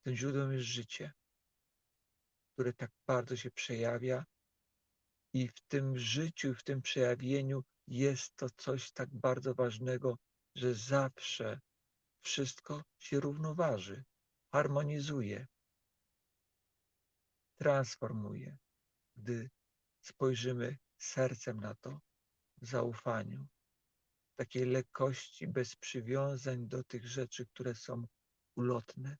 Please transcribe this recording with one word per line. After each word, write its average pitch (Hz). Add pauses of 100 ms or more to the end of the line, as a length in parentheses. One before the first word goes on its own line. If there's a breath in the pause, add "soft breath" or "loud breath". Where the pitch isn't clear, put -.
Tym 127
źródłem 135
jest 131
życie, 120 (1400)
które 123
tak 123 (160)
bardzo 127
się 120
przejawia 120 (1080)
i 131
w -
tym 135
życiu, 135
w -
tym 135
przejawieniu 131 (220)
jest 131
to 131
coś -
tak 127
bardzo 127
ważnego, 123 (360)
że 127
zawsze 123 (600)
wszystko - (160)
się -
równoważy, 143 (480)
harmonizuje, 143 (2000)
transformuje, 113 (600)
gdy 117 (500)
spojrzymy 127 (200)
sercem 123
na 104
to, 117 (560)
w 120
zaufaniu, 120 (840)
w -
takiej 127
lekkości, 131
bez -
przywiązań 131
do 127
tych 120
rzeczy, 123
które 127
są 117 (500)
ulotne. 123